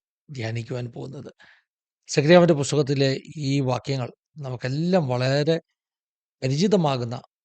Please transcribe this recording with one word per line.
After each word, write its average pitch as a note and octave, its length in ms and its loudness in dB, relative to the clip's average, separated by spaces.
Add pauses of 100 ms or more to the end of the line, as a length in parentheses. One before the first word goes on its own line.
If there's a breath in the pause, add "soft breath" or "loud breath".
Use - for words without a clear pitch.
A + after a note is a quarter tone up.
(280)
ധ്യാനിക്കുവാൻ A#2+ 640 -8
പോകുന്നത്. C3+ 380 -14 (800 soft breath)
സെഖര്യാവിൻ്റെ E3+ 460 6
പുസ്തകത്തിലെ C#3 560 0 (260)
ഈ C#3 240 -4
വാക്യങ്ങൾ B2+ 480 -4 (300)
നമുക്കെല്ലാം D3 680 -2
വളരെ C#3 480 0 (840)
പരിചിതമാകുന്ന C#3 760 0 (280)